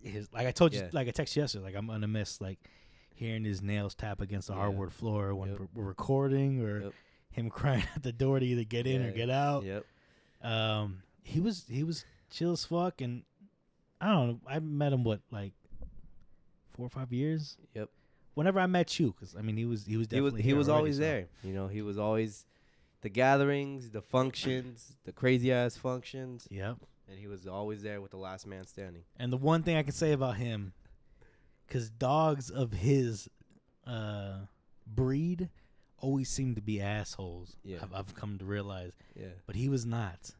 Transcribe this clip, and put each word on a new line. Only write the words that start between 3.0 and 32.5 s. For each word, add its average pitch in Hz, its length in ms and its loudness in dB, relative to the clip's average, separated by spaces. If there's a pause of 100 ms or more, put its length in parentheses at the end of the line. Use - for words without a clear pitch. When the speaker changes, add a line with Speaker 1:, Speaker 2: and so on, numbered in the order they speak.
Speaker 1:
hearing 113 280 -6
his 98 180 -2
nails 101 340 -2
tap 104 260 -6
against 98 260 -4
the 101 60 -6
Speaker 2:
Yeah. 95 60 -4
Speaker 1:
hardwood 98 340 0
floor 104 420 0
when 95 140 -4
Speaker 2:
Yep. 101 100 -6
Speaker 1:
we're, 95 140 -8
we're 107 140 -4
recording 135 720 2
or 104 220 0
Speaker 2:
Yep. 101 100 -6 (380)
Speaker 1:
him 117 180 -2
<laughs> - 0 -
crying 131 340 2 (120)
at 143 80 -6
the 127 100 -4
door 135 260 2
to 127 60 2
either 120 180 2
get 120 240 -2
in - 140 2
or 120 60 0
Speaker 2:
Yeah. 107 40 -4
Speaker 1:
get 117 180 0
out. 139 340 2
Speaker 2:
Yep. 98 220 -4 (560)
Speaker 1:
Um, 107 600 0 (200)
he 147 160 -2
was, 190 300 0
he 127 140 -2
was 160 220 -4 (240)
chill 170 240 0
as - 120 -2
fuck, 170 360 0
and 123 220 -4 (760)
I 175 120 0
don't 139 160 6
know. 120 200 -2
I 143 120 -2
met 147 340 2
him, 127 100 4
what, 107 180 2 (100)
like, 101 220 -6 (1160)
four 123 140 -8
or 123 40 -8
five 127 240 -8
years? 147 440 -2 (180)
Speaker 2:
Yep. 107 140 -6 (440)
Speaker 1:
Whenever 190 260 4
I 185 60 6
met 180 340 4
you, 131 140 4
'cause, - 240 -16
I 107 40 -6
mean, 107 160 0
he 113 80 0
was, 110 200 -2
he 107 120 0
was 110 120 2
Speaker 2:
He 127 120 2
was, 139 100 4
Speaker 1:
definitely 107 100 -2
Speaker 2:
he 123 80 4
Speaker 1:
here 139 80 6
Speaker 2:
was 143 120 4
Speaker 1:
already, 151 100 8
Speaker 2:
always 147 160 4
Speaker 1:
so. 143 60 0
Speaker 2:
there. 135 260 0 (160)
You 95 100 -4
know, 95 140 -2
he 104 160 -4
was 104 160 -4
always 110 460 0 (560)
the 107 80 -6
gatherings, 139 840 4
the 107 100 -6
functions, 127 1040 0
the - 80 -12
crazy 127 400 6
ass 123 260 4
functions. 127 720 -6
Speaker 1:
Yep. 101 280 -6 (300)
Speaker 2:
And 95 120 -16
he 104 80 -14
was 95 180 -12
always 101 380 -6
there 104 180 -6
with 98 100 -14
the 95 60 -14
last 95 300 -10
man 95 180 -12
standing. 90 380 -14 (140)
Speaker 1:
And 123 140 -4
the 127 60 2
one 160 240 4
thing 165 160 2
I 151 60 4
can 143 80 -4
say 156 220 2
about 131 240 0
him, 107 360 -4 (920)
'cause 117 240 -4
dogs 139 580 2
of 117 220 0